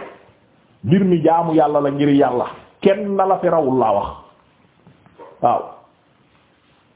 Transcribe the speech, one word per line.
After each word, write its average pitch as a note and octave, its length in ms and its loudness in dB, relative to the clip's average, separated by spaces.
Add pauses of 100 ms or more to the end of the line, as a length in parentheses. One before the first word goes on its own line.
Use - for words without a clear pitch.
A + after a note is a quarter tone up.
(840)
Mbir F#3 200 2
mi F3 180 2
jaamu E3 320 0
Yàlla D3 260 2
la, C#3 100 -2
ngir C#3+ 240 -2
Yàlla. B2+ 320 0 (340)
Kenn G3+ 360 0
na F#3+ 100 2
la F#3+ 120 0
fi F#3 100 -2
rawul D3 300 0
laa A2 140 2
wax. G2+ 160 -2 (1300)
Waaw. A#2 200 0 (1300)